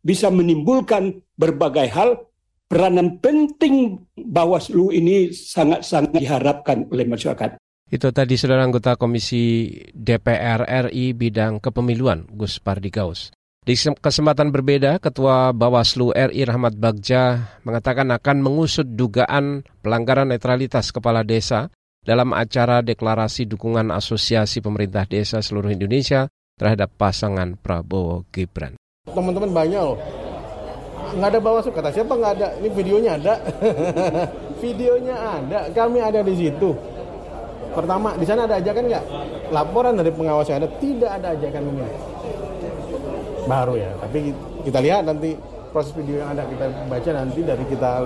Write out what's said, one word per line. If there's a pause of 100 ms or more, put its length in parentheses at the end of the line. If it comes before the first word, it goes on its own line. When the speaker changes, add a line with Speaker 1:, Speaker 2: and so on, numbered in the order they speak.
Speaker 1:
bisa
menimbulkan (140)
berbagai
hal. (480)
Peranan
penting (160)
Bawaslu
ini
sangat-sangat
diharapkan
oleh
masyarakat. (280)
Speaker 2:
Itu
tadi,
Saudara,
anggota
Komisi (240)
D
P
R
R
I
bidang
kepemiluan,
Gus
Pardi
Gaus. (320)
Di
sem-,
kesempatan
berbeda,
Ketua
Bawaslu
R
I
Rahmat
Bagja (160)
mengatakan
akan
mengusut
dugaan (240)
pelanggaran
netralitas
kepala
desa (320)
dalam
acara
deklarasi
dukungan
Asosiasi
Pemerintah
Desa
Seluruh
Indonesia (320)
terhadap
pasangan
Prabowo
Gibran. (320)
Speaker 3:
Teman-teman
banyak
loh, (1200)
nggak
ada
Bawaslu,
kata
siapa
nggak
ada? (100)
Ini
videonya
ada, (680)
<laughs>
videonya (240)
ada, (120)
kami
ada
di
situ. (800)
Pertama,
di
sana
ada
ajakan
nggak? (480)
Laporan
dari
pengawas
yang
ada, (100)
tidak
ada
ajakan
memilih. (1500)
Baru
ya,
tapi (320)
kita
lihat
nanti (320)
proses
video
yang
ada,
kita (240)
baca
nanti
dari
kita (160)